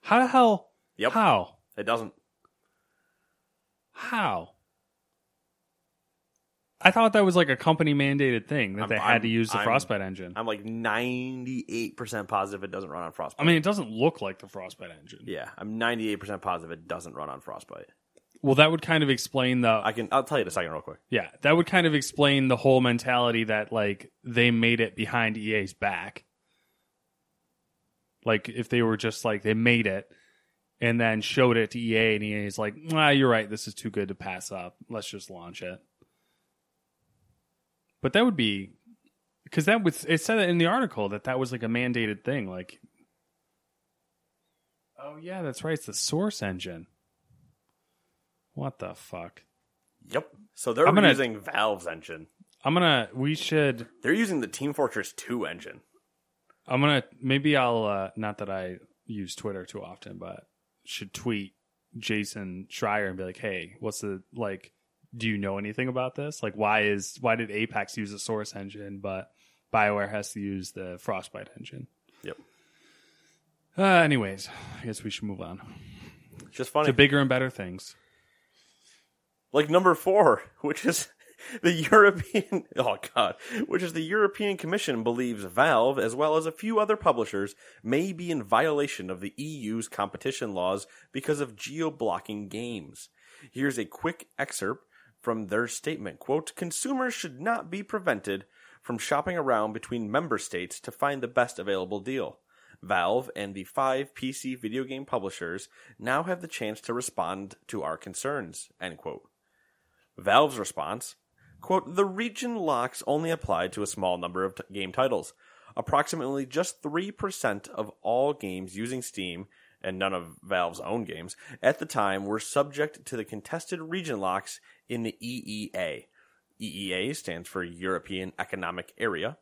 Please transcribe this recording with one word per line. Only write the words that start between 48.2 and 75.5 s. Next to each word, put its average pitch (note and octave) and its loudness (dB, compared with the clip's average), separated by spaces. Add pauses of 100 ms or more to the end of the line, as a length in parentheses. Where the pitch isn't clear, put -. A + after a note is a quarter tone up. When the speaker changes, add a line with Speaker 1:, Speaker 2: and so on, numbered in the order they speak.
Speaker 1:
What C#3 -8
the F2+ -10
fuck? - -16 (680)
Speaker 2:
Yep. D3 -4 (220)
So - -4
they're C#3+ 6
Speaker 1:
I'm D#3 6
gonna G3+ 10
Speaker 2:
using A#2+ 4
Valve's G2+ 0
engine. E2 -10 (380)
Speaker 1:
I'm D3 2
gonna, D#3 4
we C#3+ 0
should C#3 0 (140)
Speaker 2:
They're C3 2
using G3 2
the A2 -4
Team C#3+ -6
Fortress A2+ -2
two A2+ -4
engine. - -10 (840)
Speaker 1:
I'm B2+ 0
gonna, C#3+ 4 (180)
maybe C#3 2
I'll, A#2+ 4
uh, G2 -2
not G#2+ -4
that G2 -6
I F#2 -6 (280)
use G2+ -8
Twitter F#2+ -8
too F#2+ -12
often, F#2+ -16
but F2 -14 (360)
should - -12
tweet G#2 -4 (420)
Jason G2+ -6
Schreier G#2 -2
and F#2 -6
be F#2+ -8
like, F#2 -10
"Hey, F#2 -8
what's G#2+ -6
the, G2 -8 (120)
like, G2+ -8 (440)
do A2+ -2
you G#2+ 0
know G2 -2
anything G#2+ -4
about B2+ -4
this? D3 -8
Like, G#2 -6
why G#2+ 4
is, G2+ 0
why A2+ 4
did A2+ -4
Apex G#2+ -4
use G#2 -6
the G#2 -12
Source G#2+ -6
engine, G2+ -12
but G2 -8 (420)
BioWare G#2 4
has G#2 -6
to G#2+ -10
use G2 -6
the F2+ -10
Frostbite - -8
engine?" - -14 (360)
Speaker 2:
Yep. - -12 (1400)
Speaker 1:
Uh, F#3+ 4
anyways, C#3+ 4 (340)
I - -14
guess A2 -8
we G#2+ -6
should - -8
move G2 -6
on F2 -12 (880)